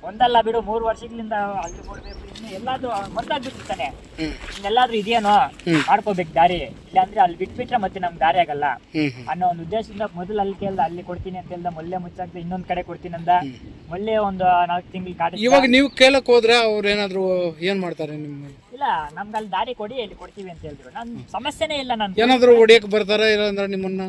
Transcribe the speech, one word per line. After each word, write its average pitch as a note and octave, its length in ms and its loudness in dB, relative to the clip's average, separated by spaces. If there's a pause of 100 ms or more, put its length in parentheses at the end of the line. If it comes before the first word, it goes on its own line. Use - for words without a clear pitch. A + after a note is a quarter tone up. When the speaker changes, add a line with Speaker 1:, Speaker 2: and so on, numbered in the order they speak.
Speaker 1:
ಒಂದಲ್ಲ A3+ 380 2
ಬಿಡು, A3+ 200 0
ಮೂರು A3 240 -4
ವರ್ಷಗಳಿಂದ A3+ 480 -6
ಅಲ್ಲಿ G3 540 -6
ಕೊಡ್ಬೇಕು, - 480 -16
ಇನ್ನು A3 160 -14
ಎಲ್ಲಾದ್ರೂ A#3 640 -6
ಮರ್ತಾಗ್ಬಿಟ್ಟಿರ್ತಾನೆ. A#3+ 680 -6
Speaker 2:
ಹ್ಮ್. D3+ 440 -8
Speaker 1:
ಇನ್ನೆಲ್ಲಾದ್ರೂ A3 720 0
ಇದೇನೋ G#3 400 4
Speaker 2:
ಹ್ಮ್. D#3 500 2
Speaker 1:
ಮಾಡ್ಕೋಬೇಕು F#3 480 2
ದಾರಿ, F3 180 6
ಇಲ್ಲಾಂದ್ರೆ F3+ 680 0
ಅಲ್ಲಿ F3 160 4
ಬಿಟ್ಬಿಟ್ರೆ A#3+ 400 -4
ಮತ್ತೆ F#3+ 220 -2
ನಮ್ಗೆ E3+ 200 -6
ದಾರಿ E3+ 200 4
ಆಗಲ್ಲ D3 340 0
Speaker 2:
ಹ್ಮ್, D3 380 -4
ಹ್ಮ್. A#2+ 160 -16
Speaker 1:
ಅನ್ನೋ F3 200 -2
ಒಂದು E3+ 160 -2
ಉದ್ದೇಶದಿಂದ G#3 380 -6 (120)
ಮೊದಲು F3+ 260 -6
ಅಲ್ಲಿ G3 140 -2
ಕೇಳ್ದ, G3 260 -6
ಅಲ್ಲಿ E3+ 240 -2
ಕೊಡ್ತೀನಿ F#3 340 -10
ಅಂತ E3+ 120 -14
ಹೇಳ್ದ, F3 160 -10
ಮೊನ್ನೆ E3+ 320 -8
ಮುಚ್ಚಾಕ್ದ, F3 400 -12
ಇನ್ನೊಂದ್ F3+ 280 -8
ಕಡೆ F3+ 180 -4
ಕೊಡ್ತೀನಿ F3 320 -12
ಅಂದ. E3 120 -8
Speaker 2:
ಹ್ಮ್. - 640 -2
Speaker 1:
ಮೊನ್ನೆ G#3+ 280 -4
ಒಂದು F#3 480 2
ನಾಲ್ಕು F3 260 -6
ತಿಂಗಳು F#3 220 -10
ಕಾಡಿಸ್ದ. F3 300 -4
Speaker 2:
ಇವಾಗ C4 240 6
ನೀವು B3+ 220 4
ಕೇಳಕ್ C4 360 4
ಹೋದ್ರೆ A#3 300 6
ಅವ್ರು G#3+ 340 2
ಏನಾದ್ರು F#3 680 0
ಏನ್ F#3+ 220 -2
ಮಾಡ್ತಾರೆ D#3+ 360 -6
ನಿಮ್ಮ? C#3+ 280 -10 (280)
Speaker 1:
ಇಲ್ಲ, C#4 100 -8 (300)
ನಮ್ಗೆ G3+ 240 -8
ಅಲ್ಲಿ G#3+ 140 -8
ದಾರಿ A3+ 220 -4
ಕೊಡಿ, A3 220 -10
ಇಲ್ಲಿ G3+ 200 -8
ಕೊಡ್ತೀವಿ F#3 360 -16
ಅಂತ D#3+ 100 -16
ಹೇಳಿದ್ರು. D3 280 -14
ನನ್ A#3 260 -12
Speaker 2:
ಹ್ಮ್. B2 160 -14
Speaker 1:
ಸಮಸ್ಯೆನೇ D4 460 -4
ಇಲ್ಲ. B3+ 180 -6
ನನ್ G3+ 220 -4
Speaker 2:
ಏನಾದ್ರು A#3+ 380 8
ಹೊಡಿಯಕ್ A3+ 300 8
ಬರ್ತಾರಾ, G#3 400 0
ಇಲ್ಲಾಂದ್ರೆ G#3 420 2
ನಿಮ್ಮನ್ನ? F#3+ 420 -4